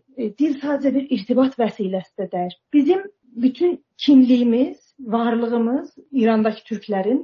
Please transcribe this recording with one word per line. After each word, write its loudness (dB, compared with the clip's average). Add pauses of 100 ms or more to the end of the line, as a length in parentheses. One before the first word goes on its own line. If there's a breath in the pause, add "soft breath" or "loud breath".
(120)
e, -6
dil -2
sadəcə -2
bir -4
irtibat 0
vəsiləsi -4
də -8
deyil. -6 (160)
Bizim 2 (280)
bütün -2 (100)
kimliyimiz, 4 (200)
varlığımız, -2 (140)
İrandakı 0
türklərin, -4